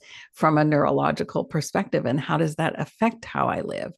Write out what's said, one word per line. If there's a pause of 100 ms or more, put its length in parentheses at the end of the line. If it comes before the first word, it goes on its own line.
(340)
from
a
neurological
perspective,
and
how
does
that
affect
how
I
live?